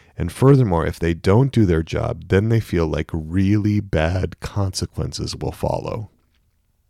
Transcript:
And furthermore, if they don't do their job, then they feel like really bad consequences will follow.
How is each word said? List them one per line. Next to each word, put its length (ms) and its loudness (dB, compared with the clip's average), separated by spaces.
And 140 -6
furthermore, 560 4
if 140 -6
they 140 0
don't 360 2
do 160 2
their 160 2
job, 460 -6
then 220 2
they 100 2
feel 260 0
like 260 -4
really 680 0
bad 580 -2
consequences 960 -6
will 160 -6
follow. 600 -6